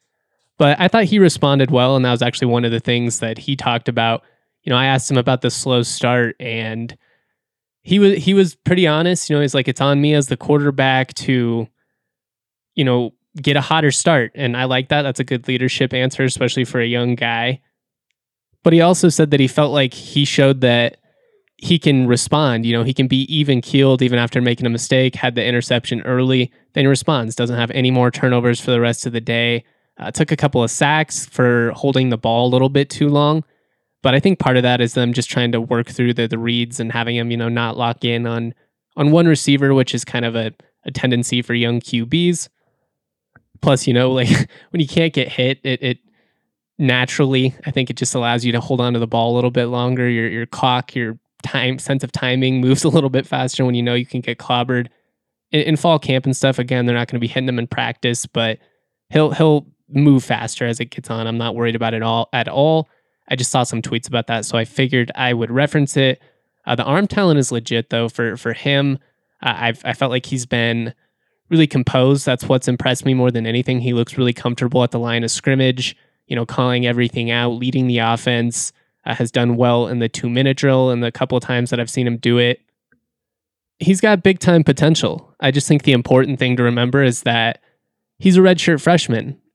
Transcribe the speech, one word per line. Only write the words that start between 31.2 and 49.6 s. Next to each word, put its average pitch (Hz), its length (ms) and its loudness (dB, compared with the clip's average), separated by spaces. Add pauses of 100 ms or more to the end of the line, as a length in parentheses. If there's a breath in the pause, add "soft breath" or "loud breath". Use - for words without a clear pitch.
for 120 500 0
holding 131 340 0
the 113 80 -2
ball 117 300 0
a 123 60 0
little 131 160 4
bit 139 200 0
too 147 200 -2
long. 147 340 2 (580)
But 131 140 2
I 139 60 2
think 190 180 2
part 127 160 2
of 123 80 4
that 123 160 2
is 117 140 0
them 120 180 0
just 120 180 -4
trying 120 220 -2
to 117 100 -2
work 117 260 -2
through 123 260 0
the, 117 140 -2
the 113 120 -4
reads 120 400 -4
and 117 120 -6
having 117 260 -4
him, 117 140 -2
you 117 60 -4
know, 117 120 -4
not 117 280 -2
lock 120 280 -4
in 117 200 -2
on, 117 280 -6 (420)
on 147 160 2
one 170 160 6
receiver, 139 460 2
which 131 200 2
is 120 120 -4
kind 123 180 -6
of 117 120 -2
a, 110 180 -4 (320)
a - 60 -10
tendency 123 500 -2
for 120 120 -4
young 117 280 0
Q 117 240 -4
Bs. 170 420 0 (1120)
Plus, 135 260 2
you 131 60 2
know, 127 180 2
like, 127 180 0
<laughs> - 420 -2
when 175 80 -2
you 147 80 0
can't 165 260 0
get 127 140 -2
hit, 131 360 -2
it, 131 200 -4
it 123 140 -2 (800)
naturally, 131 760 0 (120)
I 143 40 -6
think 131 200 -2
it 120 40 -10
just - 200 -4
allows 120 280 0
you 120 100 0
to 120 60 0
hold 123 220 -2
on 123 120 0
to 117 60 0
the 117 80 -2
ball 117 240 0
a 120 40 0
little 123 160 0
bit 120 160 0